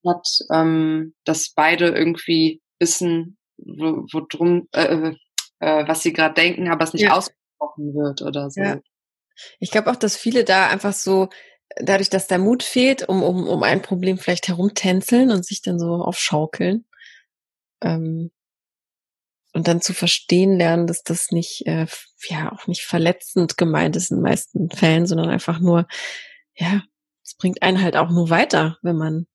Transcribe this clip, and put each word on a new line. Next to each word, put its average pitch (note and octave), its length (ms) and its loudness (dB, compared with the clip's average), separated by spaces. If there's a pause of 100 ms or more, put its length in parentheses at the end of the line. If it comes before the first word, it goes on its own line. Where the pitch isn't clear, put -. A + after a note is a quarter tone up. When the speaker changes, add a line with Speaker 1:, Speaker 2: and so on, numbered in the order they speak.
Speaker 1:
Hat, F3 200 -2 (260)
ähm, D#3+ 600 0 (120)
dass - 280 -2
beide E3+ 360 4
irgendwie E3 720 0 (180)
wissen, E3+ 580 -2 (200)
wo, - 560 -6
wo D#3 80 -2
drum, E3+ 500 0
äh, D#3+ 400 0 (480)
äh, D#3 280 2
was D#3+ 160 -2
sie E3 100 2
grad D#3+ 240 2
denken, F3 320 2
aber E3 160 2
es D#3+ 80 -8
nicht E3+ 100 2
Speaker 2:
Ja. G3+ 140 4
Speaker 1:
ausgesprochen - 760 -8
wird C#3+ 300 -4
oder C#3+ 260 -6
so. F#3+ 140 -8
Speaker 2:
Ja. F#3+ 160 -2 (800)
Ich F3+ 120 -6
glaub A3 160 2
auch, B3 100 2
dass G#3 200 0
viele A#3 280 2
da F#3+ 240 4
einfach - 240 0
so, F#3+ 360 2 (480)
dadurch, G3 320 2
dass F#3 180 0
der F#3 120 2
Mut A3+ 240 2
fehlt, C4 460 2
um, F#3 140 2
um, F3+ 240 0
um - 160 0
ein F#3+ 180 2
Problem F#3 360 -2
vielleicht - 320 -4
herumtänzeln F#3+ 840 2
und F#3 140 0
sich - 160 -10
dann F3+ 180 -2
so E3+ 240 -2
aufschaukeln, F3 840 -2 (960)
ähm, E3 480 -4 (1200)
und E3 140 -2
dann E3+ 140 2
zu - 120 -4
verstehen F#3 640 2
lernen, E3+ 300 0
dass E3+ 160 -6
das - 280 -6
nicht, - 360 -4
äh, D#3+ 160 -2
f-, - 220 -10 (220)
ja, D#3 240 -6
auch - 160 -12
nicht - 180 -6
verletzend E3+ 720 -2
gemeint D#3+ 380 2
ist F3 160 -4
in - 60 0
den F3 60 0
meisten - 460 -2
Fällen, E3 380 4
sondern E3 220 0
einfach E3+ 300 -2
nur, E3+ 280 4 (680)
ja, F#3 280 -2 (400)
es - 120 -20
bringt - 260 -2
einen F#3 200 2
halt F3+ 160 2
auch E3+ 120 2
nur E3+ 200 2
weiter, E3 520 2
wenn F3 160 0
man D#3+ 380 -4